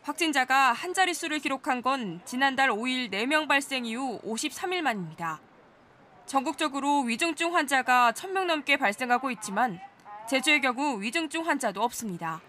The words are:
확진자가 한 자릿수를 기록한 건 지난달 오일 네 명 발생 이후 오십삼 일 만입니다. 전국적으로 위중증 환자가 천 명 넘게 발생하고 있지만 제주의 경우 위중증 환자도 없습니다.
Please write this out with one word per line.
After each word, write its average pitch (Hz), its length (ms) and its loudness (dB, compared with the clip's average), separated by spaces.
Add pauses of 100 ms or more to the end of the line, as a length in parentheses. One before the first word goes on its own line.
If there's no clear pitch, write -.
확진자가 269 640 4
한 349 220 -4
자릿수를 339 460 0
기록한 269 420 -2
건 233 420 -2
지난달 269 480 2
오일 247 380 -2
네 196 160 -2
명 311 200 2
발생 269 400 0
이후 233 380 -4
오십삼 294 480 -4
일 359 100 0
만입니다. 170 600 -4 (840)
전국적으로 277 760 0
위중증 330 520 0
환자가 254 600 4
천 381 180 -8
명 370 160 0
넘게 294 300 2
발생하고 247 540 0
있지만 196 500 -2 (480)
제주의 269 320 4
경우 254 400 0
위중증 320 440 -4
환자도 226 380 0
없습니다. 170 640 -4